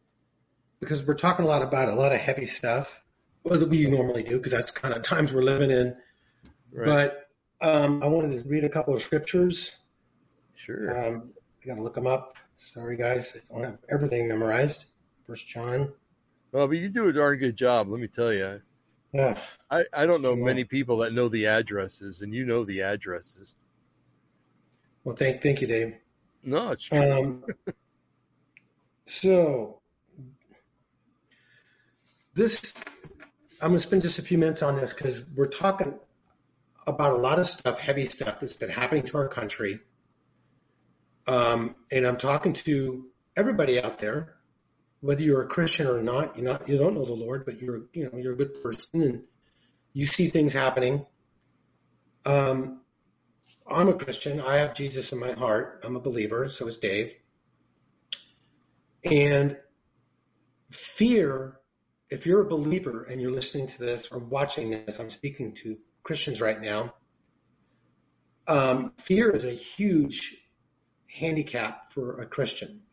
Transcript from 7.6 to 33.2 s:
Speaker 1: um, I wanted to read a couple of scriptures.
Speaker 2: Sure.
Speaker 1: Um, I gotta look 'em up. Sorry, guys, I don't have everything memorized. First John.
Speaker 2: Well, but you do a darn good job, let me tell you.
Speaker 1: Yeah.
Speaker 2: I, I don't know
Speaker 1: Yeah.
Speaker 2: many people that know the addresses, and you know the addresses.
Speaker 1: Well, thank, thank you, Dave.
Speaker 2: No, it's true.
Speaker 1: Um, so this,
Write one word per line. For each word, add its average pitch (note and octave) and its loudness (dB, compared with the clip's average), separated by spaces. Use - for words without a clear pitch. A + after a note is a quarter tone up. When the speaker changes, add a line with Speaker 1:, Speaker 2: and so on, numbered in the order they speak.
Speaker 1:
um, D3 4
I C#3+ 0
wanted D3 0
to C3 -12
read D3 0
a D3 2
couple C#3+ 0
of - -2
scriptures. F3+ 0
Speaker 2:
Sure. A#2 -4
Speaker 1:
Um, A#2 -6
I - -16
gotta A2+ -8
look A#2 -6
'em B2 0
up. - -2
Sorry, A#2+ -10
guys, A#2+ -2
I - -20
don't A#2 -6
have A2 -10
everything B2 0
memorized. A2+ 0
First - -16
John. B2 -4
Speaker 2:
Well, C#3 2
but D#3 0
you F3+ -4
do G#3 2
a D#3+ 4
darn C#3+ 4
good B2 0
job, A#2+ 2
let A2+ -6
me A2+ -8
tell A#2 0
you. G2 -4
Speaker 1:
Yeah. C3+ 0
Speaker 2:
I, E3+ 2
I D3 2
don't E3+ 4
know B2+ 2
Speaker 1:
Yeah. A#2+ -2
Speaker 2:
many B2+ 0
people B2 0
that A2+ 0
know A#2+ 2
the A2 0
addresses, G2+ -2
and G#2 -8
you B2+ -4
know A#2 0
the F#2+ -4
addresses. F#2+ -6
Speaker 1:
Well, A#2+ -6
thank, C3 0
thank C#3 4
you, B2+ -2
Dave. A2+ 0
Speaker 2:
No, E3+ -2
it's B2 -6
true. D3+ 2
Speaker 1:
Um, C3+ 2
so D#3+ 2
this, - 2